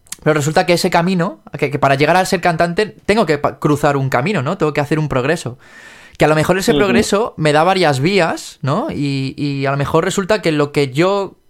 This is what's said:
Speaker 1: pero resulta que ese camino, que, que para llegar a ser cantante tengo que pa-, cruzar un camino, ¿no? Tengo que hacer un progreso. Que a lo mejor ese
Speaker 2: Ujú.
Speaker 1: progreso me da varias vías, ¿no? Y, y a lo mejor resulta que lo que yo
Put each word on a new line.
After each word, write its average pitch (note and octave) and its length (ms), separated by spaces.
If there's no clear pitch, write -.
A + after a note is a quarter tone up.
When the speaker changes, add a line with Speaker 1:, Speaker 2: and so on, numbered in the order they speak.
Speaker 1:
pero D#3 80
resulta D3+ 320
que F3 80
ese F3 160
camino, F3+ 540
que, C#3 120
que D3+ 80
para C#3 180
llegar D3+ 200
a F#3 80
ser F#3 160
cantante E3+ 460
tengo G#3 220
que D3+ 100
pa-, C3+ 220
cruzar C#3+ 400
un C3+ 100
camino, C3+ 320
¿no? D#3 160
Tengo D3+ 160
que D3 80
hacer D#3 180
un D3+ 120
progreso. C3 480
Que E3 80
a D3 40
lo D#3 60
mejor D#3 220
ese G3 140
Speaker 2:
Ujú. D3 80
Speaker 1:
progreso - 580
me D3+ 160
da D3+ 100
varias E3+ 380
vías, F3 600
¿no? E3+ 280
Y, C3+ 460
y C#3 300
a C3+ 60
lo C#3 40
mejor C#3+ 300
resulta F3+ 340
que E3+ 100
lo D3 220
que C#3+ 180
yo F#3 440